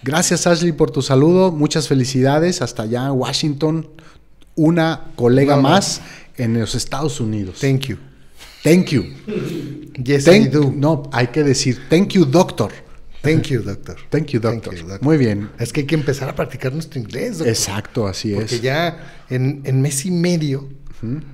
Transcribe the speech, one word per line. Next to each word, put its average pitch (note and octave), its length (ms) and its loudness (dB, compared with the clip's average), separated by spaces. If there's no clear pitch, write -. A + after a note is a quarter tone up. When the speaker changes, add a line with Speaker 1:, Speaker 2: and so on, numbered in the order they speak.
Speaker 1:
Gracias, E3 440 0
Ashley, E3+ 260 2
por D3 180 0
tu C#3 120 -2
saludo. E3+ 500 4
Muchas D3+ 360 0
felicidades. C3+ 720 2
Hasta A#2 220 -6
allá, B2 280 -2
Washington. D3 760 -2
Una D#3+ 600 2
colega C3+ 400 4
Speaker 2:
No, C#3 60 4
no. C3+ 60 4
Speaker 1:
más F#3+ 320 2
en A#2 220 -2
los A2 160 -2
Estados C#3 460 -4
Unidos. G#2+ 400 -4
Speaker 2:
Thank C3+ 280 0
you. F#2+ 80 -8
Speaker 1:
Thank E3+ 260 6
you. A2 140 2
Speaker 2:
Yes, C#3 220 2
Speaker 1:
Thank G3 220 8
Speaker 2:
I - 20 0
do. C#3+ 260 2
Speaker 1:
No, D3 380 0
hay B2 160 0
que D#3 160 0
decir, B2+ 340 2
"Thank F3+ 260 4
you, F3+ 100 6
doctor." C#3 480 2
Speaker 2:
Thank D#3 280 2
you, B2 140 0
doctor. F#2 340 -10
Speaker 1:
Thank D3+ 180 0
you, A#2 120 -2
Speaker 2:
Thank A2+ 140 -2
Speaker 1:
doctor. F#2+ 100 -10
Speaker 2:
you, F2 120 -14
doctor. G2 160 -10
Speaker 1:
Muy D#3 160 4
bien. G#2 400 0
Speaker 2:
Es - 140 -6
que D3+ 80 -2
hay C#3 60 -4
que D#3+ 100 0
empezar C3+ 320 -2
a - 80 -10
practicar - 360 -6
nuestro D#3 280 -8
inglés, F3+ 380 -8
doctor. D3 100 0
Speaker 1:
Exacto, G#2 580 -2
así G2+ 260 -4
Speaker 2:
Porque A2 240 -2
Speaker 1:
es. A2 60 -4
Speaker 2:
ya D#3+ 680 -4
en, C3 360 -2
en C3 180 2
mes - 240 -2
y F3+ 60 -4
medio, E3 560 -2
Speaker 1:
Ujú. C3 180 -6